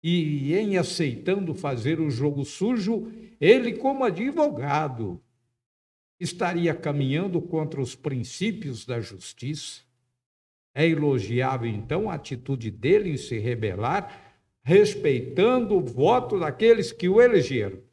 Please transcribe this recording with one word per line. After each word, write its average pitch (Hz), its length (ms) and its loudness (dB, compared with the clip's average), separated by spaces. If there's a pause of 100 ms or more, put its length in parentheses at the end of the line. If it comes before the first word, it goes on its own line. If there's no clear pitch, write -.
e 151 520 0
em 202 220 0
aceitando 170 760 -2
fazer 139 460 -4
o 151 100 0
jogo 139 340 -2
sujo, 220 680 -2 (280)
ele, 233 320 6
como 262 320 -2
advogado, 156 1160 -2 (1000)
estaria 170 500 -2
caminhando 147 680 -2
contra 156 380 -4
os 127 160 -6
princípios 139 920 -6
da 120 140 -6
justiça. - 840 -12 (920)
É 147 140 2
elogiável, 131 800 0
então, 147 400 -4
a 185 60 -6
atitude 123 560 -8
dele 170 400 0
em 143 60 -4
se 120 220 -8
rebelar, 110 960 -4 (280)
respeitando 196 1120 4
o 160 80 2
voto 202 540 2
daqueles 202 540 4
que - 160 -2
o 202 120 6
elegeram 131 600 4 (120)